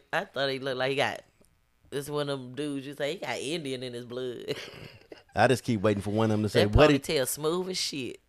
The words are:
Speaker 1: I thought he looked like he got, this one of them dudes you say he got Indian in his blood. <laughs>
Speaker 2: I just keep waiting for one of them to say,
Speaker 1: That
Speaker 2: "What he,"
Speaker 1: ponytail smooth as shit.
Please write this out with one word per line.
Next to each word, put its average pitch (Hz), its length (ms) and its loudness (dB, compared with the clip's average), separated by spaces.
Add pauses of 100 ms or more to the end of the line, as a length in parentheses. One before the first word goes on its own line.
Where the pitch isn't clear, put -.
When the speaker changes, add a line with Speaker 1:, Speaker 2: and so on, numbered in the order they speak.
(120)
Speaker 1:
I 156 140 -2
thought 139 240 -2
he 135 100 -2
looked 131 180 -4
like 131 120 0
he 139 80 0
got, 117 240 0 (720)
this 139 180 -6
one 147 200 -2
of 139 100 -4
them 123 160 -12
dudes 139 300 -6
you 143 100 -12
say 147 180 -2
he 196 60 -8
got 127 180 -6
Indian 131 460 -4
in 123 100 -8
his 120 120 -10
blood. 123 500 -6 (380)
<laughs> - 420 -20
Speaker 2:
I 107 120 6
just 127 160 4
keep 110 180 0
waiting 104 200 4
for 101 80 -4
one 110 160 4
of 107 60 4
them 107 120 2
to 104 60 0
say, - 160 4
Speaker 1:
That 107 100 0
Speaker 2:
"What 147 140 10
he," 143 100 6
Speaker 1:
ponytail 139 280 0
smooth 175 420 -2
as 185 80 -6
shit. 127 520 -6